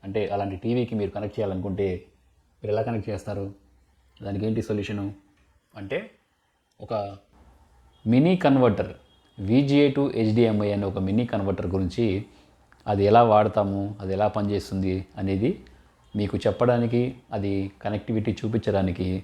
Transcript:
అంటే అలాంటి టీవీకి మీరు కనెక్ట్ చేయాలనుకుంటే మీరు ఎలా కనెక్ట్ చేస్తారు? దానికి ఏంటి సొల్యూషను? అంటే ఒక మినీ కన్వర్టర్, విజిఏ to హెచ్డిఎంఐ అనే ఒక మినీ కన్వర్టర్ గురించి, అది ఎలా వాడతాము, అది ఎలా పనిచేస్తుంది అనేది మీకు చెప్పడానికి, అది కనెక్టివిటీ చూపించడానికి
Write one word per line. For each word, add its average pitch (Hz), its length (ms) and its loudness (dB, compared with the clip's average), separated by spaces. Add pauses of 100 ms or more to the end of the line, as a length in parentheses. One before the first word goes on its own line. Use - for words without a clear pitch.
అంటే 101 160 -4 (140)
అలాంటి 101 300 -4
టీవీకి 117 340 -2
మీరు 98 160 -2
కనెక్ట్ 101 220 -8
చేయాలనుకుంటే 98 500 -4 (720)
మీరు 107 140 -8
ఎలా 110 160 0
కనెక్ట్ 113 220 -6
చేస్తారు? 101 340 -8 (800)
దానికి 98 220 -4
ఏంటి 110 220 -2
సొల్యూషను? 104 380 -4 (680)
అంటే 104 240 -6 (800)
ఒక 104 120 -10 (1120)
మినీ 135 300 6 (100)
కన్వర్టర్, 123 460 4 (480)
విజిఏ 139 480 4 (100)
to 139 80 2 (140)
హెచ్డిఎంఐ 110 560 2
అనే 101 160 -2
ఒక 95 80 -6
మినీ 98 340 0
కన్వర్టర్ 98 440 -2
గురించి, 95 300 0 (800)
అది 101 240 2
ఎలా 117 120 10 (100)
వాడతాము, 101 480 2 (220)
అది 95 160 -6
ఎలా 104 180 2
పనిచేస్తుంది 95 580 -2 (280)
అనేది 98 300 0 (600)
మీకు 104 220 -4 (100)
చెప్పడానికి, 120 560 2 (360)
అది 98 160 -2 (320)
కనెక్టివిటీ 107 560 -2
చూపించడానికి 98 680 0 (160)